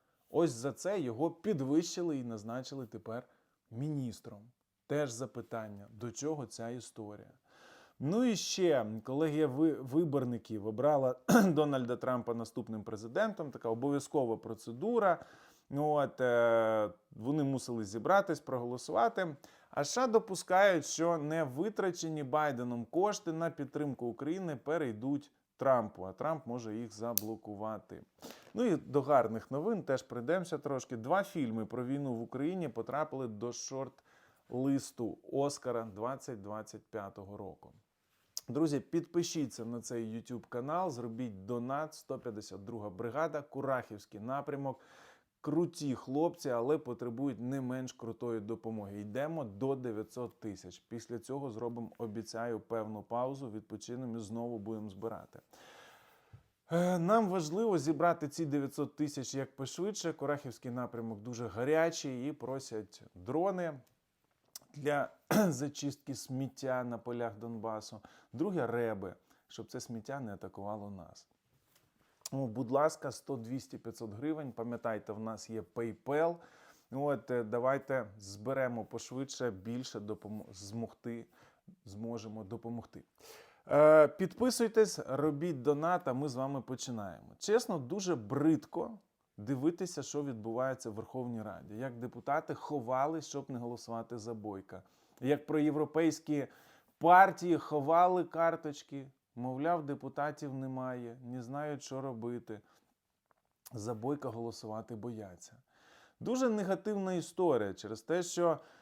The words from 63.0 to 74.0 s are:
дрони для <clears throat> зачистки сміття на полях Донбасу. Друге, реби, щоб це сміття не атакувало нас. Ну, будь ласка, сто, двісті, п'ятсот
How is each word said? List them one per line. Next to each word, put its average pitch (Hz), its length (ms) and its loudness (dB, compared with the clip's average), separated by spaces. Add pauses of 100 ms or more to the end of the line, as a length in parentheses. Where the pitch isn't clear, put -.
дрони 160 640 0 (920)
для 143 360 2 (200)
<clears throat> - 0 - (200)
зачистки 139 680 -4
сміття 127 680 -2
на 120 140 -4
полях 120 400 -4
Донбасу. 110 640 -6 (320)
Друге, 156 340 0
реби, 110 480 0 (320)
щоб - 200 -12
це 131 120 -10
сміття 123 400 -8
не 113 140 -8
атакувало 101 560 -8
нас. - 380 -16 (1080)
Ну, 135 140 -2
будь 113 220 -2
ласка, 147 420 2
сто, - 240 -8
двісті, 120 420 -8
п'ятсот 113 360 -10